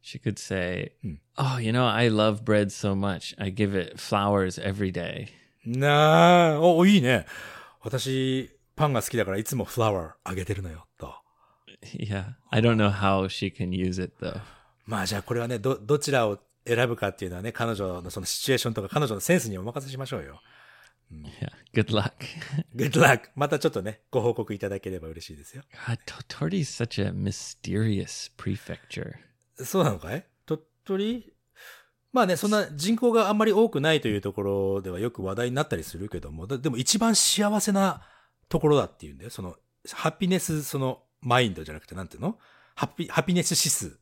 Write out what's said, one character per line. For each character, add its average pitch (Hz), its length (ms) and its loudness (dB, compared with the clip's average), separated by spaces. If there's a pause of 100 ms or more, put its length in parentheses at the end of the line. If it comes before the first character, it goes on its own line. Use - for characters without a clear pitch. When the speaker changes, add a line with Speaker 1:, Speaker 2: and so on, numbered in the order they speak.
Speaker 1:
she - 180 -14
could 104 180 -4
say、 92 540 -4 (100)
Speaker 2:
う - 40 -8
ん。 76 140 -10 (160)
Speaker 1:
Oh, 131 240 0
you 110 100 0
know, 123 220 2
I 117 160 4
love 107 340 2
bread 104 220 4
so 101 280 -2
much. 98 480 -4
I 98 120 -4
give 98 260 0
it 82 180 -6
flowers 101 640 2
every 98 300 -2
day. 87 360 -6 (380)
Speaker 2:
な 156 920 6
あ、 147 40 0
お、 170 260 8
い 202 120 8
い 165 40 8
ね。 120 240 4 (560)
「私、 131 680 -2 (260)
パ 151 120 2
ン 139 60 2
が 113 100 2
好 - 60 -4
き 123 80 -2
だ 107 80 2
か 95 60 -4
ら 95 60 -2
い 110 60 -2
つ - 120 -4
も 113 80 0
フ - 160 -6
ラ 110 120 4
ワ 85 180 -2
ー - 20 -20 (120)
あ 92 100 -6
げ 92 100 -4
て 101 100 -4
る 95 100 -6
の 87 60 -8
よ」 80 180 -16 (100)
と。 - 160 -14 (800)
Speaker 1:
Yeah. 101 400 -6 (160)
I 110 120 2
don't 117 140 6
know 104 160 4
how 98 360 2
she 95 280 -6
can 92 140 -4
use 92 340 -2
it, 90 160 -10
though. - 220 -8 (440)
Speaker 2:
ま 107 160 -6
あ、 95 40 -4
じ 104 100 -4
ゃ 101 40 -4
あ - 20 -12
こ 120 140 -6
れ 120 40 -2
は 117 80 -4
ね、 120 120 -4
ど-、 131 160 0
ど 107 240 0
ち 143 120 -4
ら 120 160 4
を 101 120 -2 (260)
選 120 240 4
ぶ 117 80 -2
か 101 120 0
っ 95 60 -10
て - 80 -8
い 92 60 -6
う - 20 -8
の 90 60 -8
は 92 60 -8
ね、 117 80 -6
彼 117 240 -2
女 92 260 -4
の 87 80 -10
そ 95 100 -10
の 92 60 -8
シ - 160 -4
チ 135 100 0
ュ - 20 6
エ - 20 4
ー - 20 2
シ 120 100 0
ョ 117 40 -2
ン - 20 -4
と 107 80 -4
か 98 80 -6
彼 147 160 0
女 113 100 -2
の 95 60 -6
セ 175 140 2
ン 180 40 4
ス 110 100 -6
に 95 80 -6
お 92 60 -8
任 117 220 -8
せ 135 40 -14
し 131 80 -10
ま 135 80 -8
し 127 80 -10
ょ 120 80 -4
う - 40 -10
よ。 - 160 -20 (680)
う 82 40 -18
ん。 78 100 -16
Speaker 1:
Yeah. - 260 -10 (220)
Good 107 200 2
luck. 104 200 0 (320)
<laughs> 143 300 -6
Speaker 2:
Good 131 240 0
luck. 135 360 6
ま 139 120 0
た 143 120 0
ち - 80 0
ょ - 20 4
っ - 20 -8
と 104 100 -4
ね、 101 280 -10
ご 127 120 0
報 117 120 2
告 107 200 -4
い 98 60 -8
た 104 100 -4
だ 98 100 -6
け - 100 -10
れ 92 100 -8
ば 80 100 -14
嬉 82 160 -14
し - 80 -16
い 76 40 -18
で 71 60 -20
す - 120 -20
よ。 135 80 -18 (240)
Speaker 1:
God, 117 180 -2
Tottori - 520 -6
is 139 260 -4
such 113 180 -4
a 98 100 0
mysterious 98 1300 -4
prefecture. - 760 -8 (500)
Speaker 2:
そ 185 180 0
う - 20 4
な 143 80 2
の 92 80 -6
か 90 160 -8
い？ 165 100 -10 (200)
鳥 156 160 -4 (220)
取？ 214 500 -4 (800)
ま 254 120 4
あ - 20 4
ね、 185 100 2
そ 208 120 -2
ん 208 40 2
な 208 200 2
人 170 260 0
口 240 140 4
が 220 180 4
あ - 20 2
ん 214 60 2
ま 220 80 4
り 220 80 4
多 214 160 6
く 151 100 -2
な 156 140 2
い 147 80 2
と 127 60 -2
い 104 100 2
う 101 40 -2
と 98 120 -4
こ 104 80 -4
ろ 98 400 2
で 95 80 -8
は 90 100 -6
よ 113 120 -2
く 101 120 -10
話 95 120 -4
題 120 140 -2
に 123 60 -4
な 143 80 0
っ - 40 -4
た - 100 -4
り 80 60 -8
す - 140 -14
る 98 120 -8
け 87 100 -8
ど 73 120 -14
も、 80 160 -12
だ-、 135 100 -4
で 139 120 -2
も 117 80 -4
一 131 200 0
番 226 180 2
幸 208 460 2
せ 208 100 0
な 196 300 0 (480)
と 165 100 0
こ 151 100 4
ろ 147 80 6
だ 107 80 2
っ - 120 -14
て - 80 -18
い 73 60 -14
う - 20 -18
ん 67 40 -20
だ 65 80 -18
よ。 113 40 -14
そ - 120 -14
の、 90 140 -10 (380)
ハ - 180 -2
ピ - 160 -2
ネ 180 120 2
ス、 156 240 -4
そ 139 160 -8
の、 131 240 -4 (180)
マ 127 200 4
イ 120 80 2
ン 95 40 -6
ド 80 100 -10
じ 76 80 -14
ゃ - 20 -10
な 78 60 -12
く - 60 -20
て、 - 100 -16
な 92 80 -8
ん 87 40 -12
て - 80 -20
い - 40 -18
う - 20 -8
の？ - 160 -4 (380)
ハ - 120 -2
ピ-、 - 200 -8
ハ 165 160 0
ピ 180 100 2
ネ 175 100 4
ス - 80 0
指 165 180 2
数。 - 320 -4